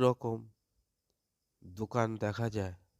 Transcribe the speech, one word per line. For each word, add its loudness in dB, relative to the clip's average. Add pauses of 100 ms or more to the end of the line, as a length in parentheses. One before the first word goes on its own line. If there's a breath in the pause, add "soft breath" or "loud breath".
রকম 2 (1300)
দোকান -2
দেখা -2
যায়। -2 (240)